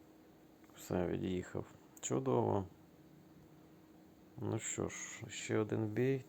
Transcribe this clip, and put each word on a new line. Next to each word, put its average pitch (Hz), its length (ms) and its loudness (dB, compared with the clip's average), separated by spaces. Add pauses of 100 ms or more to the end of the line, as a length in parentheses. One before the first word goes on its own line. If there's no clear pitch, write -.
(760)
Все, 90 300 0
від'їхав. 92 580 -2 (360)
Чудово. 120 640 2 (1800)
Ну 104 180 0
що - 300 -2
ж, - 400 -10
ще - 300 -2
один 110 280 2
бій. 127 420 2